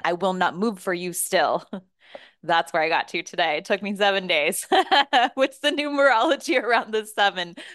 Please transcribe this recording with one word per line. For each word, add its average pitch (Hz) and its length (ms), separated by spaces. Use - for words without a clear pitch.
I 170 80
will 185 220
not 180 220
move 208 220
for 190 160
you 175 200
still. 165 580
<laughs> - 680
That's 170 320
where 160 80
I 160 80
got 147 180
to 170 140
today. 165 340
It 180 80
took 196 180
me 202 140
seven 196 300
days. 165 420
<laughs> 285 680
What's 269 260
the 294 100
numerology 285 920
around 226 300
the 220 140
seven? 180 480